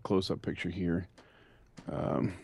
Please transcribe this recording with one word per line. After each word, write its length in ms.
close-up 400
picture 280
here. 360
Um, 400